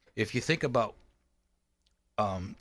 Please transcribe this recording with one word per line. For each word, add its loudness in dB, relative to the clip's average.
If -2
you 2
think 0
about, 2
um, -2